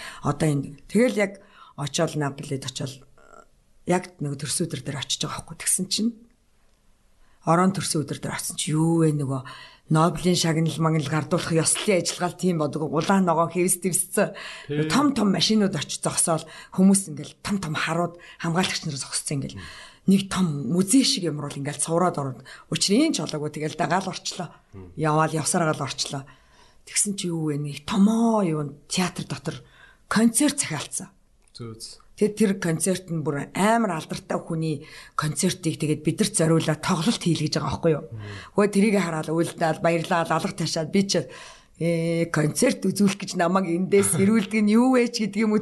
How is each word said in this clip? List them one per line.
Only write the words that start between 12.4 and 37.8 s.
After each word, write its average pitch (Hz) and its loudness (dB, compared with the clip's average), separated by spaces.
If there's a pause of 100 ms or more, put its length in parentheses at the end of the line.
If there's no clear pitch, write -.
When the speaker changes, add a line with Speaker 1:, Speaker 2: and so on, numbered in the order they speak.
Speaker 1:
бодог 151 -2
улаан 175 4
ногоо 165 4
хэвс 180 0
дэвссэн. 175 0 (400)
Speaker 2:
Тий. 151 0
Speaker 1:
Том 262 4
том 208 4
машинууд 196 2
очиж - -6
зогсоол - 0 (240)
хүмүүс 196 6
ингээл 147 -12
том 196 -2
том 156 -4
харууд 170 -2 (240)
хамгаалагч 170 0
нар 143 -4
зогссон - -6
ингээл. 101 -10
Speaker 2:
Мм. 82 -14 (400)
Speaker 1:
Нэг 196 6 (100)
том 180 2 (240)
музей 196 4
шиг - 0
юм 143 -4
бол 143 -8
ингээл 139 -6
цувраад 170 2
орно. 135 -6 (260)
Учир 180 0
нь 330 2
ч - -4
болоогүй 151 -6
тэгэл 151 -6
дагаал 175 -2
орчлоо. - -8 (240)
Speaker 2:
Мм. 92 -18
Speaker 1:
Яваал 156 2
явсараагаал 151 0
орчлоо. 135 -8 (640)
Тэгсэн - -2
чи 175 -6
юу 156 -4
вэ? 143 -4
Нэг 143 -10
томоо 220 4
юу 156 -2
театр - -4
дотор 139 -8 (480)
концерт 240 2
захиалцсан. - -8 (400)
Speaker 2:
Зүг 113 -14
зүг. - -18 (160)
Speaker 1:
Тэгээд 208 0
тэр 214 4
концерт 175 -2
нь 160 -4
бүр 143 -4
амар 202 2
алдартай - -6
хүний 160 -4 (240)
концертыг 151 -2
тэгээд 151 0
бидэрт 170 0
зориулаад 165 2
тоглолт 190 0
хийлгэж 151 0
байгаа 139 -4
аахгүй 165 2